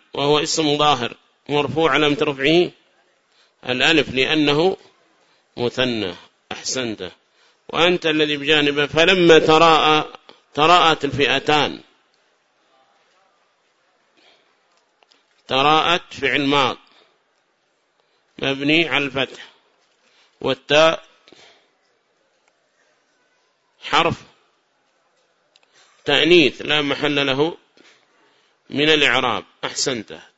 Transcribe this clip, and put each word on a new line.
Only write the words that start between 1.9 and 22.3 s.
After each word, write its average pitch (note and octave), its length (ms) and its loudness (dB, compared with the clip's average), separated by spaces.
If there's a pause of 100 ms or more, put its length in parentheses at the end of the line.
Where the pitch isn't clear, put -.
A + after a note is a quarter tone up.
علامة D3 320 0
رفعه D3 480 0 (1000)
الألف C3+ 380 0
لأنه D3 680 0 (800)
مثنى. A#2+ 580 -4 (380)
أحسنت. G#2+ 600 -10 (560)
وأنت F3 380 0
الذي D3+ 300 -2
بجانبه: C#3+ 500 0
"فلما E3+ 520 4
تراءى". D#3 760 4 (420)
تراءت D#3+ 500 2
الفئتان. C3+ 760 -2 (3750)
تراءت D3+ 680 0
فعل C#3 320 -2
ماض C#3 300 0 (1600)
مبني C#3+ 500 -2
على C#3 160 -4
الفتح، C3+ 440 -8 (920)
والتاء D3 640 0 (2750)